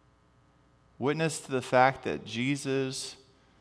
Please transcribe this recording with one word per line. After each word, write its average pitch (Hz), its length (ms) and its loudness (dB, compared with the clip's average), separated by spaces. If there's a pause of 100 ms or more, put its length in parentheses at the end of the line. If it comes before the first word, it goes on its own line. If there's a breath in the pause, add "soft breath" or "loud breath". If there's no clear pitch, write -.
(960)
Witness 151 420 0
to - 120 -14
the 131 100 0
fact 131 420 4
that 76 220 -4
Jesus 131 880 -4 (460)